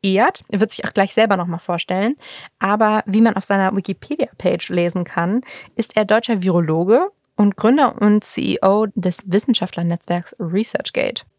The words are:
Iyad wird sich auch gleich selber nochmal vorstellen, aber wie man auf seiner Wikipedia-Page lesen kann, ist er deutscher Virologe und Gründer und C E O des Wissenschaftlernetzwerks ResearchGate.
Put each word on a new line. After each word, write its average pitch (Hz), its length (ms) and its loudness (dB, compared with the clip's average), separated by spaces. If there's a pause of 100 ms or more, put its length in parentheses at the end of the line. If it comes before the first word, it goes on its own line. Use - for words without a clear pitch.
Iyad 196 460 2
wird 208 240 0
sich - 140 -8
auch - 80 -10
gleich 196 200 0
selber 220 220 4
nochmal 175 240 -4
vorstellen, 185 560 -2 (440)
aber 214 460 2
wie 208 140 0
man 226 160 4
auf 196 80 -6
seiner 196 320 0
Wikipedia-Page 190 920 -4
lesen 175 340 -2
kann, 185 380 -2 (340)
ist - 220 -2
er 214 80 2
deutscher 214 360 0
Virologe 180 720 2 (240)
und 202 220 2
Gründer 254 440 2
und 208 220 4
C - 300 -2
E - 120 0
O 208 300 4
des 180 300 -4
Wissenschaftlernetzwerks 175 1120 -2
ResearchGate. - 840 -4 (140)